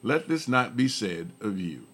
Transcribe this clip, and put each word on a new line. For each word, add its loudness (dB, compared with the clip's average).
Let 0
this 0
not 4
be 4
said -4
of -2
you. -6